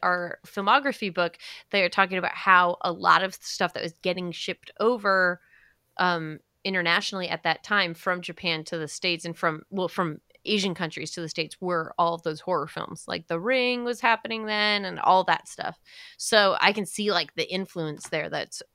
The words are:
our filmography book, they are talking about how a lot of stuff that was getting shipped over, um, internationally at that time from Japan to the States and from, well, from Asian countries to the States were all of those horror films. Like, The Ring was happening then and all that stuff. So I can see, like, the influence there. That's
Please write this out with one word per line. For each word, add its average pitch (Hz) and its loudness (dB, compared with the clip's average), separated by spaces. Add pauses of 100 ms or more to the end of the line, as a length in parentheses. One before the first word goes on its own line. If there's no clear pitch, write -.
our 175 -2
filmography 220 0
book, 170 0 (340)
they 202 2
are 175 2
talking 185 2
about 175 -2
how 180 6
a 180 0
lot 170 4
of 190 -4
stuff - -2
that - -6
was 165 -4 (100)
getting 180 -2
shipped - -8
over, 196 2 (580)
um, 165 0 (240)
internationally 185 0
at 165 -4
that - 0
time 190 0
from 180 -4
Japan 165 -4
to 165 -6
the 151 -6
States 170 -4
and 170 -8
from, 160 -2
well, 185 -2
from 165 -4 (240)
Asian 196 0
countries 156 -6
to - -10
the 165 -6
States 156 -6
were 175 -4
all 170 2
of 165 -10
those 156 -4
horror 160 -2
films. - -10
Like, 170 -6
The 170 -4
Ring 247 0
was 240 -4
happening 226 0
then 208 0
and - -6
all 185 6
that 170 0
stuff. - -8 (420)
So 202 4
I 196 6
can 202 -4
see, 208 -4
like, 175 -2
the - -4
influence 175 -6
there. 156 -4
That's - -6 (120)